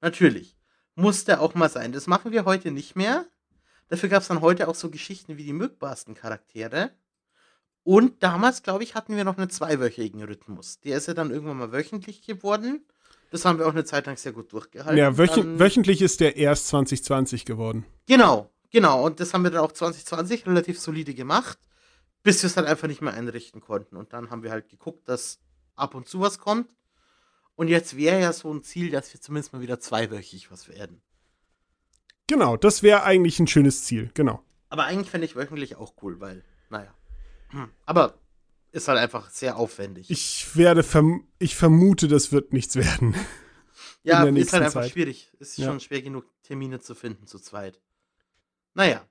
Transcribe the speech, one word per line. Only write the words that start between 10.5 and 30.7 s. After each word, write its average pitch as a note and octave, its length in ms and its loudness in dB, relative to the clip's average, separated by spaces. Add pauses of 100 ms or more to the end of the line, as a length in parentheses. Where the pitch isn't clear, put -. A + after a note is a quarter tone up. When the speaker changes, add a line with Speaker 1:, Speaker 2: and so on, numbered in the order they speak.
Speaker 1:
Der C#3 160 -6
ist D3 100 -8
ja E3+ 60 -8
dann E3 180 -6
irgendwann D3 260 -8
mal A#2 160 -10
wöchentlich F#3+ 480 -10
geworden. G#3+ 640 -6 (440)
Das E3 160 -4
haben F3 120 4
wir D#3+ 80 0
auch D#3+ 60 2
eine D#3 120 -2
Zeit C#3+ 220 -4
lang C#3 100 -10
sehr - 160 -12
gut A2 220 -16
durchgehalten. C#3+ 440 -6
Speaker 2:
Ja, C#3 200 4
wöchen-, F3 260 4
Speaker 1:
Dann E3 160 -6
Speaker 2:
wöchentlich F#3+ 420 4
ist - 180 2
der D3+ 180 2
erst C#3+ 300 2
zwanzig C3+ 360 -2
zwanzig C3 420 -2
geworden. A2+ 380 -8 (220)
Speaker 1:
Genau, F#3 460 6 (180)
genau. D3+ 360 4
Und D#3 140 -4
das F3 140 -8
haben F#3 100 2
wir F3 80 2
dann E3+ 120 0
auch D#3 80 -2
zwanzig E3+ 340 -6
zwanzig F3+ 400 -6
relativ F3 340 0
solide D#3 360 -8
gemacht, C#3+ 420 -2 (640)
bis G3+ 220 2
wir F#3+ 40 0
es F3 100 -2
halt D#3+ 100 0
einfach D3+ 200 -2
nicht D3 140 -8
mehr C#3 120 -6
einrichten A#2 460 -12
konnten. G2+ 380 -8
Und G#2 160 -18
dann A#2+ 160 -14
haben A#2 140 -14
wir A2+ 80 -12
halt A2 180 -12
geguckt, - 400 -18
dass - 300 -8 (360)
ab C#3 200 -8
und B2+ 120 -18
zu F#3 140 -8
was G3 160 -2
kommt. A3+ 320 -4 (840)
Und E3 120 -4
jetzt E3 300 0
wäre E3+ 240 2
ja E3+ 120 0
so D#3+ 200 -10
ein D3 100 -10
Ziel, F3 280 -6
dass C#3 220 -6
wir - 60 -20
zumindest D3 320 -10
mal C3 100 -12
wieder B2 180 -8
zweiwöchig G#2+ 720 -8
was - 180 -20
werden. F2+ 320 -18 (1300)